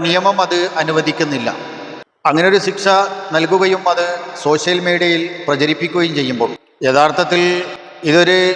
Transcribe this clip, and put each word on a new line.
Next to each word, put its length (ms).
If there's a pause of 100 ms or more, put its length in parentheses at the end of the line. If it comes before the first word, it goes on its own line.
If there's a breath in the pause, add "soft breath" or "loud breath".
നിയമം 380
അത് 140 (220)
അനുവദിക്കുന്നില്ല. 680 (800)
അങ്ങനെ 260
ഒരു 60 (100)
ശിക്ഷ 180 (480)
നൽകുകയും 480 (100)
അത് 120 (400)
സോഷ്യൽ 420
മീഡിയയിൽ 360 (220)
പ്രചരിപ്പിക്കുകയും 720
ചെയ്യുമ്പോൾ 320 (360)
യഥാർത്ഥത്തിൽ 540 (680)
ഇതൊരു 300 (160)